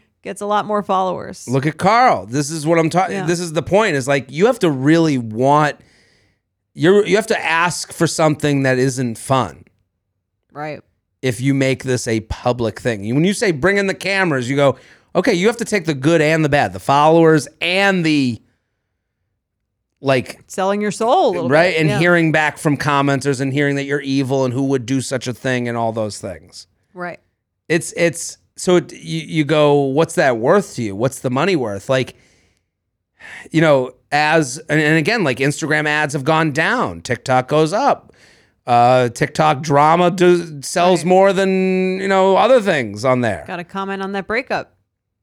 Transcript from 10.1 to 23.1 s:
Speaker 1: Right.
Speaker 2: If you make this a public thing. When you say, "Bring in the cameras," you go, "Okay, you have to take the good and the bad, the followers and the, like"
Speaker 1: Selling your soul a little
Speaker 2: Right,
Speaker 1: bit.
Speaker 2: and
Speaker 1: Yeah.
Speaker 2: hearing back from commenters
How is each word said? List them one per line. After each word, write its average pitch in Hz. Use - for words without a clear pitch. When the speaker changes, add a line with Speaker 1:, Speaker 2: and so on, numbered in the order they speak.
Speaker 1:
Right. 147
Speaker 2:
If 120
you 139
make 135
this 127
a 113
public 117
thing. 110
When 151
you 202
say, 208
"Bring 175
in 196
the 185
cameras," 175
you 135
go, 143
"Okay, 190
you 180
have 233
to 226
take 196
the 160
good 151
and 156
the 147
bad, 135
the 95
followers 156
and 185
the, 139
like" 135
Speaker 1:
Selling 196
your 208
soul 262
a -
little 170
Speaker 2:
Right, 165
Speaker 1:
bit. 160
Speaker 2:
and 156
Speaker 1:
Yeah. -
Speaker 2:
hearing 170
back 151
from 147
commenters 139